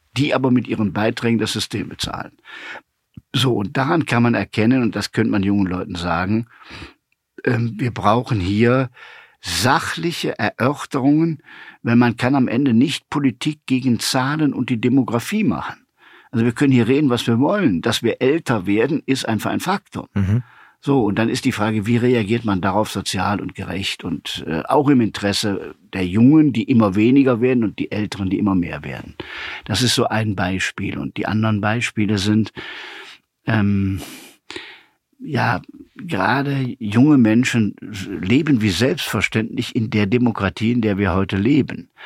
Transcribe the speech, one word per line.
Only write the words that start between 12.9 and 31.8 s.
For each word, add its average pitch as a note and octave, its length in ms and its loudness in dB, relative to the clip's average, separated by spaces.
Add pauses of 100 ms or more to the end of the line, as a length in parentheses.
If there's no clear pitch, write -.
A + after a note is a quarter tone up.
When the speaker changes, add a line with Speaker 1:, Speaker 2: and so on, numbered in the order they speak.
Speaker 1:
Politik D3 560 -2
gegen B2+ 340 0
Zahlen C#3 540 0
und B2 160 -4
die A#2 100 -2
Demografie B2 640 0
machen. E2+ 400 -4 (460)
Also A#2 160 0
wir A#2+ 60 2
können C#3 200 2
hier A#2 160 4
reden, C#3 220 4
was A#2+ 160 0
wir A#2 120 2
wollen. D3+ 440 2
Dass A2+ 200 -2
wir A2+ 200 -2
älter C3 420 0
werden, A2 400 0
ist C3 240 -2
einfach A2 220 -2
ein G#2 100 -4
Faktum. - 540 -6
Speaker 2:
Mhm. G#2 300 0 (380)
Speaker 1:
So, C#3 220 2
und G2 140 -2
dann A2+ 100 0
ist B2+ 160 -4
die B2+ 80 0
Frage, G#2+ 340 -2
wie A#2 120 2
reagiert A#2 480 0
man F#2+ 160 0
darauf G#2 280 0
sozial G2 520 -4
und - 120 -10
gerecht F#2 480 -8
und, - 440 -8
äh, - 160 -4
auch C#3 260 0
im C3 140 4
Interesse G2 720 -2 (180)
der F#2+ 140 -4
Jungen, B2+ 480 6
die A2+ 80 0
immer A2+ 320 2
weniger B2 480 4
werden B2+ 220 2
und F#2 140 -4
die - 140 -8
Älteren, G2 380 -4
die F#2 80 0
immer G2 160 0
mehr D#2 280 -2
werden. C#2 320 -12 (520)
Das G2+ 160 -2
ist A#2+ 120 2
so A#2 120 2
ein G#2+ 300 -2
Beispiel. F#2+ 600 -4
Und - 220 -8
die - 80 -4
anderen G#2+ 340 0
Beispiele G#2+ 560 0